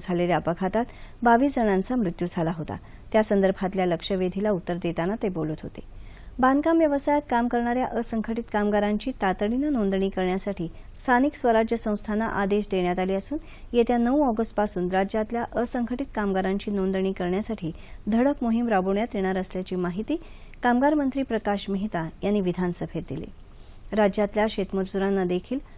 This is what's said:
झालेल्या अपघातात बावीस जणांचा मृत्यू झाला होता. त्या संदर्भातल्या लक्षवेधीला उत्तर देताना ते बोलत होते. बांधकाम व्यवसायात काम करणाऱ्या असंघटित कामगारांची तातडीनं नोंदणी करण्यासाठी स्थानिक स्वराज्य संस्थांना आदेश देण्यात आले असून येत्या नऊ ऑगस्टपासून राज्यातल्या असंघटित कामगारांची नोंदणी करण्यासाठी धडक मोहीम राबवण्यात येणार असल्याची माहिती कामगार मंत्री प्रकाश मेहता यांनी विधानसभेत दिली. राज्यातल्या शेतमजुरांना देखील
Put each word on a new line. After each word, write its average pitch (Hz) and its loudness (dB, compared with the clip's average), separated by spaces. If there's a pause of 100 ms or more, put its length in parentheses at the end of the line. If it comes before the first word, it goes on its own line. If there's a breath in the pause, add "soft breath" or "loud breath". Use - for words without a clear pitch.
झालेल्या 175 2
अपघातात 185 0 (380 loud breath)
बावीस 240 6
जणांचा 214 2
मृत्यू 175 0
झाला 165 0
होता. 147 -6 (360 loud breath)
त्या 214 6
संदर्भातल्या 190 2
लक्षवेधीला 185 0
उत्तर 175 -2
देताना 170 -2
ते 220 0
बोलत 156 -2
होते. - -14 (360 loud breath)
बांधकाम 285 4
व्यवसायात 294 4
काम 240 2
करणाऱ्या 240 0
असंघटित 226 -4
कामगारांची 208 2 (100)
तातडीनं 220 0
नोंदणी 196 2
करण्यासाठी 190 -2 (340 loud breath)
स्थानिक 254 4
स्वराज्य 233 2
संस्थांना 214 -2
आदेश 202 0
देण्यात 180 0
आले 190 0
असून 233 -4 (340 loud breath)
येत्या 240 4
नऊ 254 4
ऑगस्टपासून 214 0
राज्यातल्या 214 0
असंघटित 240 -2
कामगारांची 196 0
नोंदणी 190 0
करण्यासाठी 185 -2 (340 loud breath)
धडक 240 2
मोहीम 233 2
राबवण्यात 196 2
येणार 190 0
असल्याची 185 -4
माहिती 185 -2 (460 loud breath)
कामगार 254 4
मंत्री 277 0
प्रकाश 208 -2
मेहता 190 -2 (140)
यांनी 208 2
विधानसभेत 175 -2
दिली. 151 -6 (640 soft breath)
राज्यातल्या 208 2
शेतमजुरांना 196 0
देखील 180 -2 (200 loud breath)